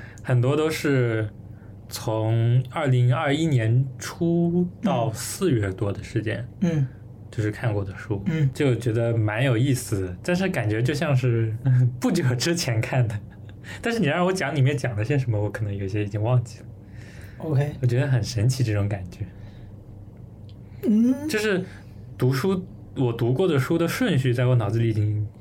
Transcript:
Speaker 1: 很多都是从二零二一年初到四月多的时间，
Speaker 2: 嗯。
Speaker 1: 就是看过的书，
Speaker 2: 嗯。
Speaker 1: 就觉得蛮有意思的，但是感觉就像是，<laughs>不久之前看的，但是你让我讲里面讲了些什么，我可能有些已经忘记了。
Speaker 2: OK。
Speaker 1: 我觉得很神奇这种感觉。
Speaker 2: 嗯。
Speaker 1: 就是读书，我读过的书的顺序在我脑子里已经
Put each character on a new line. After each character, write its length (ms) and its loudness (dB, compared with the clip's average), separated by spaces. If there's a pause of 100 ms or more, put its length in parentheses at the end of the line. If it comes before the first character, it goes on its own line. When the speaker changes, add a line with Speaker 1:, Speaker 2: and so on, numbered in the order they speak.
(220)
Speaker 1:
很 180 2
多 160 4
都 140 4
是 580 2 (640)
从 840 2
二 160 0
零 280 6
二 180 2
一 120 2
年 400 4 (120)
初 720 2 (140)
到 320 0
四 360 -2
月 220 2
多 220 -2
的 100 -8
时 180 -4
间， 240 -4 (140)
Speaker 2:
嗯。 260 2 (460)
Speaker 1:
就 100 -4
是 80 0
看 240 -2
过 100 -2
的 140 -8
书， 300 -4
Speaker 2:
嗯。 260 2
Speaker 1:
就 220 2
觉 180 0
得 240 2
蛮 260 2
有 140 4
意 160 4
思 320 -2
的， 180 -6
但 120 0
是 120 2
感 220 0
觉 140 2
就 100 2
像 220 2
是， 360 2 (260)
<laughs> 220 4
不 120 2
久 120 2 (120)
之 200 0
前 240 0
看 280 2
的， 120 -4 (600)
但 100 -2
是 80 0
你 60 2
让 180 2
我 80 2
讲 220 -2
里 80 2
面 160 4
讲 180 -4
了 80 -2
些 140 2
什 140 0
么， 100 0
我 80 0
可 140 -6
能 120 -4
有 120 -4
些 160 0
已 40 -4
经 140 -4
忘 220 4
记 160 -12
了。 60 -18 (760)
Speaker 2:
OK。 320 0 (100)
Speaker 1:
我 60 4
觉 120 2
得 80 2
很 160 2
神 240 0
奇 160 2
这 80 0
种 160 2
感 220 -4
觉。 160 -10 (1600)
Speaker 2:
嗯。 440 4
Speaker 1:
就 120 0
是 240 2 (560)
读 120 4
书， 320 0 (320)
我 160 0
读 220 0
过 140 2
的 100 4
书 220 2
的 80 2
顺 300 0
序 140 2
在 140 2
我 80 4
脑 160 4
子 80 0
里 120 2
已 40 2
经 340 0 (140)